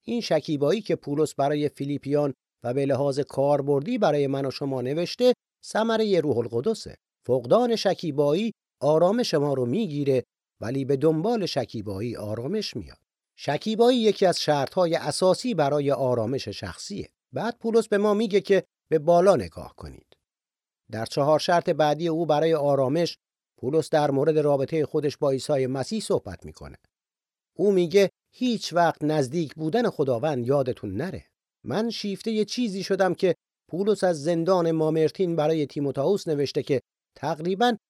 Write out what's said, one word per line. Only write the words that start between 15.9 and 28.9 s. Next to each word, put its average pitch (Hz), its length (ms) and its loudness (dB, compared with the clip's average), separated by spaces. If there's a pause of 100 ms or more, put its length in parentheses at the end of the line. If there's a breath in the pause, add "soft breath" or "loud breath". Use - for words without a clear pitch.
آرامش 123 580 0
شخصیه. 107 600 -10 (240)
بعد 190 260 -6
پولس 226 300 0
به 208 100 2
ما 208 160 2
میگه 202 260 0
که 190 240 2 (260)
به 160 80 4
بالا 175 380 6
نگاه 87 400 -8
کنید. - 400 -18 (760)
در 113 160 -6
چهار 147 320 2
شرط 175 320 0
بعدی 151 380 0
او 160 180 -2
برای 156 280 2
آرامش، 143 640 2 (400)
پولس 151 320 -2
در 147 200 4
مورد 151 280 2
رابطهٔ 143 460 0
خودش 143 320 -2
با 147 140 0
عیسی 135 360 0
مسیح 135 340 -4
صحبت 113 440 -4
می‌کنه. 78 320 -18 (800)
او 202 160 4
میگه 180 380 4 (240)
هیچ 240 380 -4
وقت 165 320 0